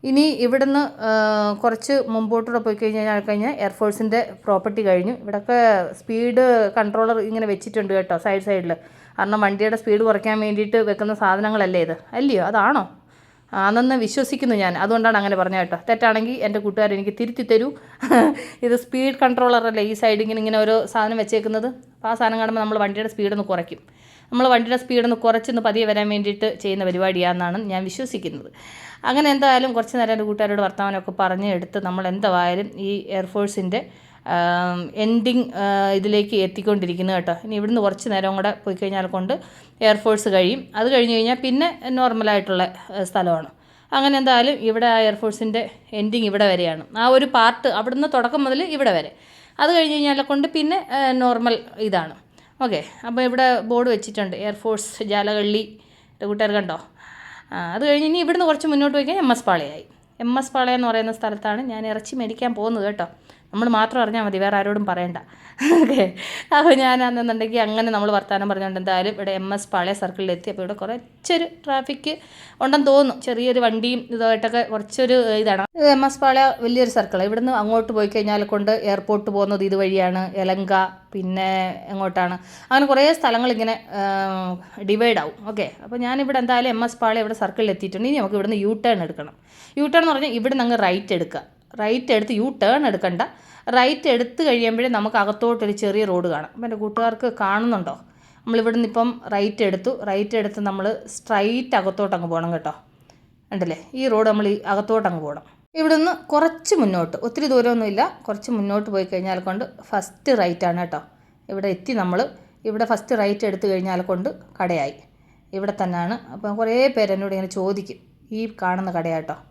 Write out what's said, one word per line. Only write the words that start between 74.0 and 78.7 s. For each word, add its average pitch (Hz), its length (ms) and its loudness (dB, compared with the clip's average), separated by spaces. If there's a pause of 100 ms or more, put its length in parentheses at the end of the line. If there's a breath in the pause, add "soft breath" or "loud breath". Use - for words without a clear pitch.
ഇതുമായിട്ടൊക്കെ 226 460 0 (100)
കുറച്ചൊരു 240 460 0 (260)
ഇതാണ്. 196 220 0 (140)
ഇത് 294 160 6
എം 269 120 2
എസ് 269 160 -4
പാളയ 269 220 6 (200)
വലിയൊരു 240 320 2
സർക്കിളാണ്. 190 320 0
ഇവിടുന്ന് 233 320 0
അങ്ങോട്ട് 220 380 0
പോയി 208 160 2
കഴിഞ്ഞാൽ 208 280 0 (100)
കൊണ്ട് 208 200 2 (160)